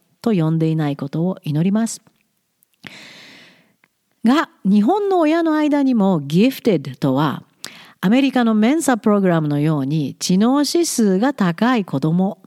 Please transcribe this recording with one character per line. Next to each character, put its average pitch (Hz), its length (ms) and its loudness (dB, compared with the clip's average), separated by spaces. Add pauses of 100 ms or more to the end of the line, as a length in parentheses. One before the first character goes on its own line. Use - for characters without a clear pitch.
(220)
と 233 100 0
呼 160 200 0
ん 160 60 0
で 160 100 0
い 160 80 -2
な 151 140 -2
い 139 60 -6
こ 139 120 -8
と 160 140 -4
を 185 220 -4
祈 151 180 -2
り 196 80 0
ま 226 160 -2
す。 - 140 -10 (2250)
が、 277 240 2 (160)
日 208 180 2
本 392 260 0
の 370 120 2
親 320 220 2
の 320 120 0
間 294 280 0
に 262 120 0
も 190 260 2
ギ 170 300 2
フ - 120 -10
テ 185 140 2
ッ - 60 2
ド 135 140 -12
と 135 180 0
は、 139 300 -2 (560)
ア 185 80 0
メ 254 140 2
リ 269 100 0
カ 247 120 0
の 226 100 0
メ 214 180 2
ン 320 100 0
サ 262 140 0
プ 214 140 0
ロ 208 100 2
グ 190 80 2
ラ 165 120 2
ム 151 80 -2
の 147 120 0
よ 151 200 0
う 131 40 -4
に 143 340 -4
知 180 200 0
能 262 260 2
指 339 220 -2
数 196 320 0
が 262 160 0
高 214 420 0
い 202 80 -2
子 139 160 -6
供 175 460 -2